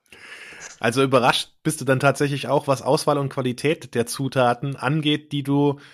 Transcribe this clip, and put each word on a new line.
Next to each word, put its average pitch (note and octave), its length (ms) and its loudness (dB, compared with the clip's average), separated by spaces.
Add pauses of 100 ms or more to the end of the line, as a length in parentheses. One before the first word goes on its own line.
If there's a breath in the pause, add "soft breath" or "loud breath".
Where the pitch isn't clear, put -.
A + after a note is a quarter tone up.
(800 loud breath)
Also A#2 240 0
überrascht C3 580 2
bist D3+ 200 -2
du B2+ 40 -4
dann C3 140 2
tatsächlich C#3 480 0
auch, C#3 200 0
was C3+ 140 0
Auswahl C#3+ 360 2
und C#3 120 -2
Qualität C3 640 -4
der A#2 120 0
Zutaten C3 720 0
angeht, D3 560 -2
die C#3+ 100 -4
du C#3+ 360 2 (140 loud breath)